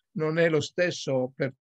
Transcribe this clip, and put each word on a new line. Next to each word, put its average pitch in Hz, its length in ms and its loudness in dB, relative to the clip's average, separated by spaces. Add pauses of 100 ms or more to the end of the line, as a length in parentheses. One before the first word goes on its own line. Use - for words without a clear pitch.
(140)
non 156 260 -2
è 170 100 6
lo 156 120 2
stesso 139 760 -2
per 135 180 -4 (240)